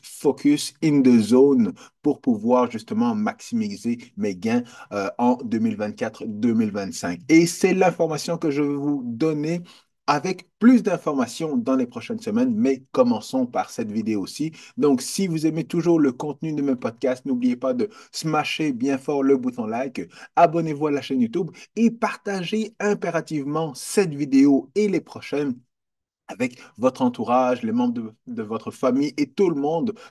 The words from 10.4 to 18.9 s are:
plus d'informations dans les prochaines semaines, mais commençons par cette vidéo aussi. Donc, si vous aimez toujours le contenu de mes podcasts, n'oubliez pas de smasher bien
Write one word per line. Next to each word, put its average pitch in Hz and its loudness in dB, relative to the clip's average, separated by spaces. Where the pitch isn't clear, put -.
plus 233 8
d'informations 151 -2
dans 127 0
les 127 0
prochaines 117 -10
semaines, 117 0
mais 131 0
commençons 123 2
par - -4
cette 110 -8
vidéo 107 -2
aussi. 151 -6
Donc, 135 4
si - -4
vous 160 -2
aimez 156 -2
toujours 170 2
le 139 4
contenu 151 -8
de 147 -4
mes 139 0
podcasts, 127 -4
n'oubliez 123 0
pas 131 -2
de 120 -2
smasher 156 -4
bien 131 -2